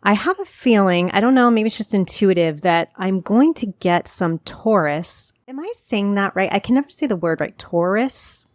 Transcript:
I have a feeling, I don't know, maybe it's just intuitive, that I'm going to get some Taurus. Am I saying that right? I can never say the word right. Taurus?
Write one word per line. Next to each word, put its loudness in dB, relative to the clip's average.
I 2
have 0
a -8
feeling, 2
I 0
don't 2
know, 4
maybe 2
it's -4
just -8
intuitive, 0
that 0
I'm -2
going 2
to -8
get -2
some -4
Taurus. -2
Am -14
I -10
saying -2
that -2
right? -2
I -2
can -2
never 0
say -8
the 0
word -2
right. -6
Taurus? -4